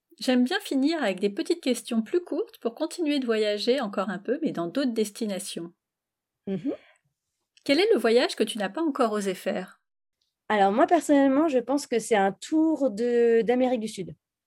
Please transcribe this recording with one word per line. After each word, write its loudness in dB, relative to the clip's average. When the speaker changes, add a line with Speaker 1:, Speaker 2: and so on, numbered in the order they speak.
Speaker 1:
j'aime 2
bien 0
finir 0
avec -2
des 0
petites -4
questions -2
plus -2
courtes -6
pour -4
continuer -2
de -4
voyager 0
encore -4
un -6
peu, -4
mais -2
dans -4
d'autres -2
destinations. -6
Speaker 2:
Mhm. -4
Speaker 1:
Quel 2
est 2
le 4
voyage 2
que 0
tu -6
n'as -4
pas -6
encore 0
osé -2
faire ? -6
Speaker 2:
Alors 4
moi, 4
personnellement, 4
je 2
pense -2
que -2
c'est 0
un 4
tour 0
de, 2
d'Amérique 2
du -4
Sud. -10